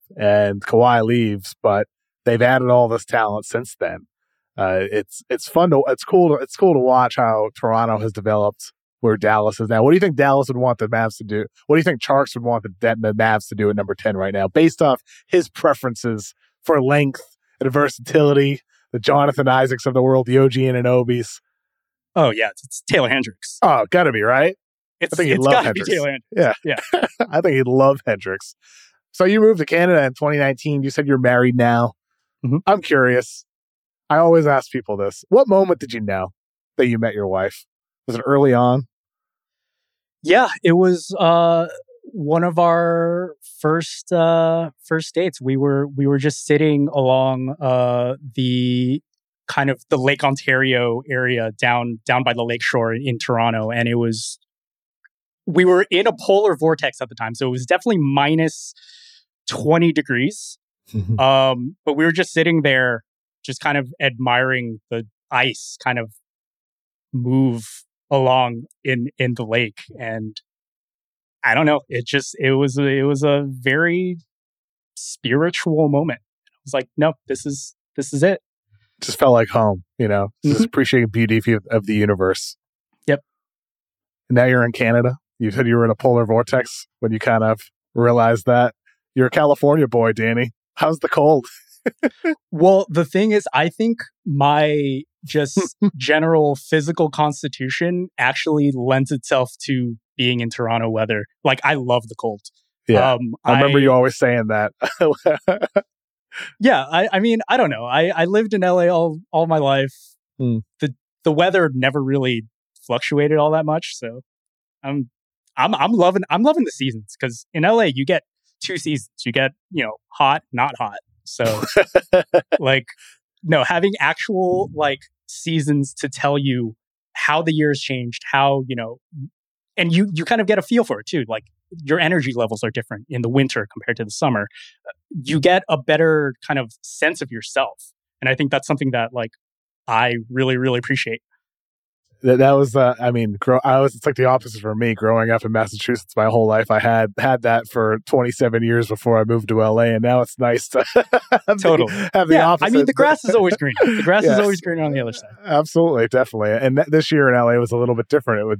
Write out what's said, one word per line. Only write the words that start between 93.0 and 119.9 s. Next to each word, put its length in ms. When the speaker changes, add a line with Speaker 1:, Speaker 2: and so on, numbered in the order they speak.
Speaker 2:
thing 260
is, 220
I 160
think 300
my 760
just 320
Speaker 1:
<laughs> 160
Speaker 2:
general 580
physical 540
constitution 1080
actually 580
lends 360
itself 420
to 320
being 240
in 80
Toronto 400
weather. 360
Like, 200
I 120
love 340
the 60
cold. 260
Speaker 1:
Yeah. 260
Speaker 2:
Um, 200
Speaker 1:
I 80
remember 260
Speaker 2:
I 20
Speaker 1:
you 120
always 240
saying 320
that. 240
<laughs> 840
Speaker 2:
Yeah, 320
I, 220
I 60
mean, 200
I 80
don't 140
know. 140
I, 240
I 160
lived 280
in 100
L 160
A 100
all, 300
all 160
my 100
life. 360
Speaker 1:
Hmm. 220
Speaker 2:
The, 140
the 80
weather 420
never 300
really 400
fluctuated 520
all 140
that 140
much, 300
so 260
I'm, 260
I'm, 180
I'm 160
loving, 380
I'm 140
loving 220
the 60
seasons, 480
'cause 340
in 120
L 160
A 60
you 180
get 180
two 140
seasons. 320
You 60
get, 200
you 120
know, 100